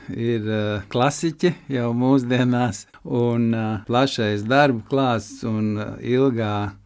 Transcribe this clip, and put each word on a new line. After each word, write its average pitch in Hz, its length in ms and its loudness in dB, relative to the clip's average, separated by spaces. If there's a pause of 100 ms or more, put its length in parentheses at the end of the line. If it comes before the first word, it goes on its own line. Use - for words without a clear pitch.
ir, 117 380 -2
eh, 107 400 -2
klasiķe 156 680 0 (120)
jau 120 280 -2
mūsdienās, 123 920 2 (160)
un, 120 520 0
eh, 110 320 -2
plašais 117 580 0
darbu 131 400 2
klāsts 123 600 -2
un, 107 340 -2
eh, 104 260 -8
ilgā 113 720 0 (120)